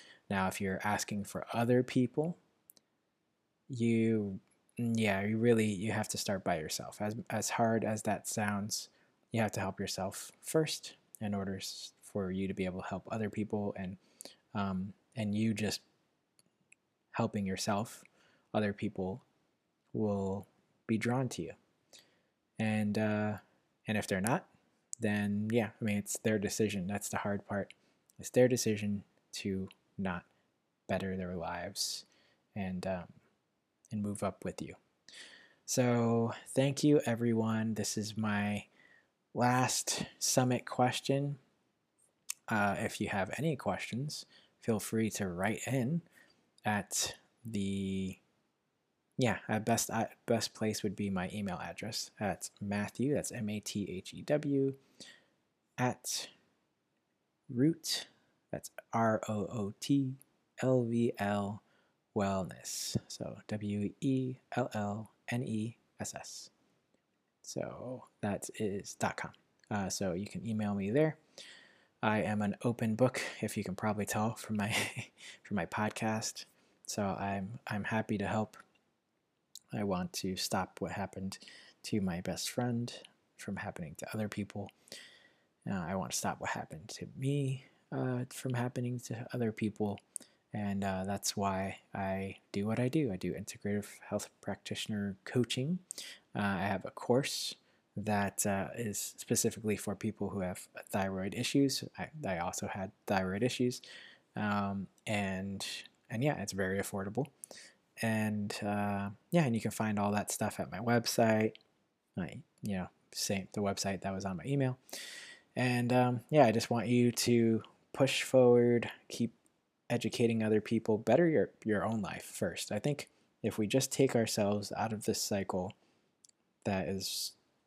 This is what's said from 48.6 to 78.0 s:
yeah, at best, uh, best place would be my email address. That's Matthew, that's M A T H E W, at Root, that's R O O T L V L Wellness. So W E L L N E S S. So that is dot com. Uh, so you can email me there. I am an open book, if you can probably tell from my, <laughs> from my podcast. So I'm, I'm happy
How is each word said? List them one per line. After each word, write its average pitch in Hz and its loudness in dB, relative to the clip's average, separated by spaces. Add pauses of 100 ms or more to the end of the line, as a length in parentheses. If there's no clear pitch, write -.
yeah, 113 4 (120)
at 110 0
best, 117 2
uh, 104 0 (200)
best 113 0
place 110 -2
would 98 -2
be 101 -2
my 92 -2
email 98 -4
address. - -8
That's 101 -4 (100)
Matthew, 104 0
that's - -2
M 107 -4
A 107 -4
T 101 -4
H 92 -10
E - -12
W, 139 0 (1000)
at - -2 (1300)
Root, - 0 (440)
that's - -6 (220)
R 113 4
O 110 0
O 104 -2
T 139 2 (480)
L 127 4
V 117 2
L 101 0 (540)
Wellness. 95 -2 (120)
So - -10 (100)
W 104 -2 (100)
E 131 0 (200)
L 123 0
L 104 -4 (180)
N 123 -2
E 110 -4 (220)
S - -8
S. - -14 (920)
So - -8 (160)
that 101 -4
is 101 -4
dot - -2
com. - -6 (380)
Uh, 101 -2
so 92 -2
you 98 -4
can 90 -8
email 107 0
me 101 -2
there. 151 4 (840)
I 110 4
am 104 0
an 101 0
open 117 0
book, 127 4 (200)
if - -2
you 104 -2
can 92 -6
probably 104 0
tell 113 0
from - -4
my, 104 0 (340)
<laughs> - -20
from - -6
my 87 0
podcast. 110 -2 (400)
So - -2
I'm, 98 -2
I'm 104 -2
happy 110 0